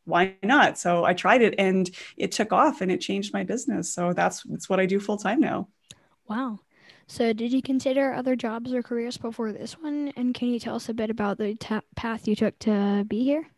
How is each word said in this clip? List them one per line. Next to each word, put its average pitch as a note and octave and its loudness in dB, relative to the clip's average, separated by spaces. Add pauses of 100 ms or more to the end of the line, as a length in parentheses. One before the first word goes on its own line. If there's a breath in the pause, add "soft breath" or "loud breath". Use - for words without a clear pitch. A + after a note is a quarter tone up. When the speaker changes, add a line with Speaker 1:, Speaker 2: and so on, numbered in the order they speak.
Speaker 1:
why F3+ 2
not? A#3+ 4
So F3 2
I F3+ 4
tried G#3+ 4
it G#3 4
and F#3 2 (260 loud breath)
it - -4
took - -2
off A3 4
and F#3 0
it F3+ 0
changed G3 -4
my G3 -2
business. G3 -4
So F3 0
that's, F3 0
that's - -10
what F#3+ 2
I F#3 4
do G3 0
full G3+ -2
time A3+ 0
now. - 0 (600 soft breath)
Speaker 2:
Wow. A3+ -4 (480 soft breath)
So A#3 0
did A#3 -2
you C4 2
consider C4+ 2
other B3+ 0
jobs A#3 -4
or B3 0
careers A#3+ -4
before A3+ -6
this - -10
one? D4 -6
And B3 0
can A#3+ -2
you A#3+ 0
tell - -6
us A#3 -6
a A3+ -6
bit A3 -4
about G#3 0
the G#3+ -2
ta-, - -4 (140)
path A3+ -4
you G#3+ 4
took - 0
to G3+ 2
be G#3+ -2
here? D4 0 (100)